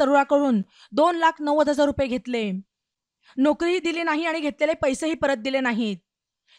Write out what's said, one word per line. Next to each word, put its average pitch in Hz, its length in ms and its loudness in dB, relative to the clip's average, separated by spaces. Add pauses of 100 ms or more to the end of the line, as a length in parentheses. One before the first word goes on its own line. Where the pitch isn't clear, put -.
तरुणाकडून 277 640 2 (300)
दोन 320 240 2
लाख 320 240 0
नव्वद 294 280 2
हजार 294 180 2
रुपये 285 200 -2
घेतले. 233 440 -4 (880)
नोकरीही 302 420 2
दिली 339 240 -4
नाही 330 240 -2
आणि 320 140 -4
घेतलेले 294 320 0
पैसेही 311 420 -2
परत 277 220 0
दिले 262 240 -4
नाहीत. 233 360 -2 (640)